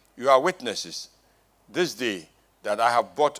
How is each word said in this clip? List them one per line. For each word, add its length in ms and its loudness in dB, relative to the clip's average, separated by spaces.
"You 140 -2
are 120 8
witnesses 680 -6
this 240 -2
day 340 -6
that 180 -2
I 100 4
have 240 0
bought 240 0